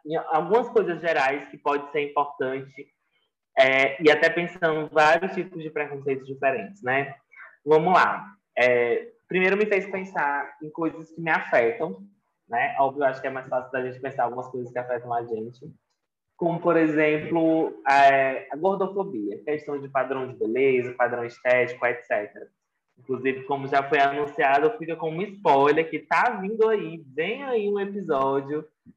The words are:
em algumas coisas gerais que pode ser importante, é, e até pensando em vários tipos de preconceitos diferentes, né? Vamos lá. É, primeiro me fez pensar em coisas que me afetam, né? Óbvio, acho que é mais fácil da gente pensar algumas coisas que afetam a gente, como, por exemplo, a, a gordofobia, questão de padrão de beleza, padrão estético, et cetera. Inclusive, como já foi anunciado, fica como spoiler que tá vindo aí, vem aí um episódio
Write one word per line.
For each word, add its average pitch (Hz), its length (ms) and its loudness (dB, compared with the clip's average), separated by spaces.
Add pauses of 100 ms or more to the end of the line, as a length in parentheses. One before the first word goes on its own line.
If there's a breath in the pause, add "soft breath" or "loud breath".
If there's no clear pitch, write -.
em 156 120 -6
algumas 170 540 0
coisas 175 300 0
gerais 147 480 0
que 151 100 -20
pode 143 340 -4
ser 147 180 -4
importante, 139 760 -6 (720)
é, 135 440 4
e 151 80 8
até 160 200 4
pensando 160 560 -2
em - 20 -14
vários 160 460 4
tipos 170 280 -6
de 156 60 -8
preconceitos 139 580 -6
diferentes, 131 560 -2
né? 135 340 -2 (500 loud breath)
Vamos 160 260 6
lá. 104 400 2 (240)
É, 120 560 2 (160)
primeiro 185 300 2
me 208 80 2
fez 196 240 0
pensar 175 720 -4
em 151 80 -12
coisas 160 400 -6
que - 100 -16
me 160 100 -4
afetam, 160 720 0 (460)
né? 127 300 -2
Óbvio, 135 260 0
acho 131 160 -2
que 143 60 -8
é 135 40 -4
mais 131 160 -10
fácil 131 260 -6
da 127 120 -4
gente 127 160 -10
pensar 127 240 -4
algumas 123 240 -6
coisas 123 240 -10
que 123 60 -6
afetam 123 340 -6
a 117 100 -2
gente, 117 480 -10 (680)
como, 170 240 -2
por 170 160 4
exemplo, 156 1040 2
a, 139 720 4
a 143 40 -8
gordofobia, 180 840 -4
questão 147 380 -6
de 139 80 -12
padrão 131 400 -2
de 117 60 -14
beleza, 123 600 0
padrão 120 300 -2
estético, 123 640 0
et 120 160 -4
cetera. - 440 -6 (520)
Inclusive, 131 460 -4
como 139 220 -6
já 139 160 2
foi 143 160 0
anunciado, 143 800 2
fica 165 200 -8
como 160 260 -6
spoiler 156 640 2
que 156 100 -6
tá 202 400 0
vindo 214 300 0
aí, 165 380 -2
vem 175 360 -6
aí 220 300 -2
um 202 80 -2
episódio 151 880 -2 (280)